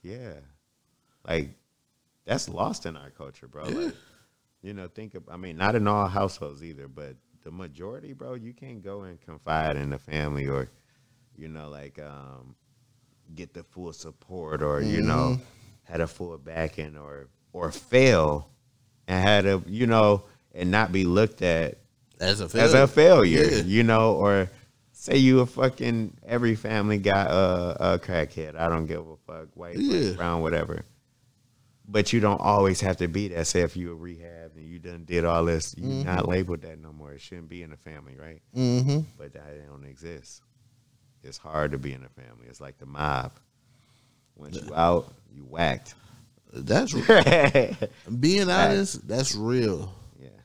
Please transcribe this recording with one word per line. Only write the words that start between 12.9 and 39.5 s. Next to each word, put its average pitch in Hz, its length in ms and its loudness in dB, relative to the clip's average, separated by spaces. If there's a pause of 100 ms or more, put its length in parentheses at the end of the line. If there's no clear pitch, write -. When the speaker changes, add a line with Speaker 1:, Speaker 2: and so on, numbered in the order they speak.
Speaker 1:
get - 200 -16
the - 80 -16
full 87 300 -14
support 78 720 -10
or, 73 200 0
you 76 200 0
know, 80 360 0
Speaker 2:
Mm-hmm. 123 40 -10 (500)
Speaker 1:
had 82 80 -4
a 82 60 -2
full 85 320 -12
backing 78 580 -8
or, 73 320 -18 (240)
or 107 180 -6
fail 90 760 4 (600)
and 92 180 0
had 101 200 6
a, 98 200 2
you 110 200 -2
know, 107 360 6 (320)
and 90 160 -4
not 95 220 2
be 95 120 2
looked 92 380 2
at 82 360 0 (420)
Speaker 2:
As 98 200 -2
a - 40 -4 (140)
Speaker 1:
as 117 160 6
a 135 120 8
Speaker 2:
failure. 131 580 8
Speaker 1:
failure, 143 140 2
Speaker 2:
Yeah. 98 60 0
Speaker 1:
you 101 180 4
know, 113 320 4
or 98 340 2 (440)
say - 260 -2
you 131 220 8
a 123 60 2
fucking, 120 720 -2 (100)
every 120 280 0
family 107 440 -2
got 98 320 2
a, 90 640 0
a 90 40 -2
crackhead. 78 580 -6
I 82 120 -2
don't 82 180 -2
give 80 200 -8
a 80 100 -20 (100)
fuck, 80 280 -18
white, 87 220 -16
black, 277 140 -2
Speaker 2:
Yeah. 143 220 0
Speaker 1:
brown, 85 300 -2
whatever. 80 420 -4 (1040)
But 104 240 2
you 117 80 4
don't 101 200 2
always 98 400 2
have 95 160 0
to 90 100 -2
be 95 220 -4
that. 85 180 -4
Say 92 140 0
if 85 160 -2
you 87 160 -8
a - 20 -14
rehab 82 600 -18
and 78 100 -20
you 85 140 -18
done 85 240 -16
did 85 200 0
all 85 200 2
this, 82 340 -2
you - 60 -10
Speaker 2:
Mm-hmm. 123 200 -4
Speaker 1:
not 90 240 0
labeled 87 340 -2
that 80 180 -18
no 78 120 -20
more. 76 200 -18
It 69 80 -20
shouldn't 85 280 -18
be 87 140 -18
in 78 100 -18
a 73 40 -20
family, 73 400 -20
right? 78 260 -20 (140)
Speaker 2:
Mm-hmm. 127 440 2 (160)
Speaker 1:
But - 180 -20
that 73 340 -20